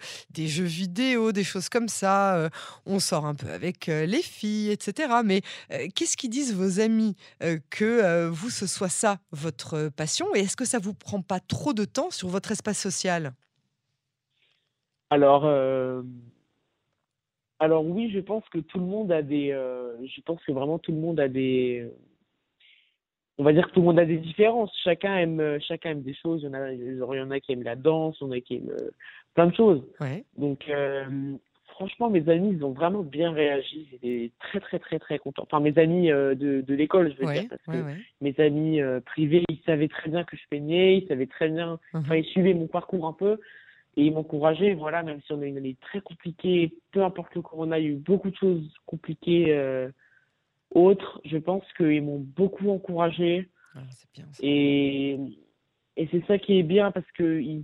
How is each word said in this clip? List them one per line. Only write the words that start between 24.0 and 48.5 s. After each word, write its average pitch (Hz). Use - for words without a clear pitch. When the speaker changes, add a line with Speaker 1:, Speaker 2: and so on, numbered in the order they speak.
Speaker 2:
des 160
différences. 208
Chacun 190
aime, 165
heu, 147
chacun 160
aime 143
des 135
choses. 165
Il -
y -
en 135
a, 135
genre, 127
il -
y 135
en 135
a 139
qui -
aiment 123
la 117
danse, 156
il 143
y -
en 135
a 123
qui 123
aiment, -
heu, -
plein 170
de 175
choses. 185
Speaker 1:
Ouais. 151
Speaker 2:
Donc, 139
hem, 139
franchement, 214
mes 165
amis, 180
ils 156
ont 139
vraiment 175
bien 156
réagi. 151
Ils 127
étaient 120
très, -
très, -
très, -
très 151
contents. -
Enfin, -
mes 147
amis, 170
heu, 139
de, 139
de 135
l'école, 151
je 135
veux -
dire, 143
Speaker 1:
Ouais, 240
Speaker 2:
parce -
Speaker 1:
ouais, 165
Speaker 2:
que -
Speaker 1:
ouais. 156
Speaker 2:
mes 139
amis, 156
heu, 127
privés, 156
ils 156
savaient 156
très -
bien 170
que -
je -
peignais, 170
ils 185
savaient 131
très 160
bien, 165
enfin, 160
Speaker 1:
Mhm. -
Speaker 2:
ils 156
suivaient 185
mon 165
parcours 175
un 160
peu 208
et 147
ils 156
m'encourageaient, 156
voilà, 156
même 151
si -
on 147
a 143
une 139
année 135
très -
compliquée, 170
peu 196
importe 180
le 175
corona, 160
il 156
y -
a 151
eu 143
beaucoup 185
de -
choses 170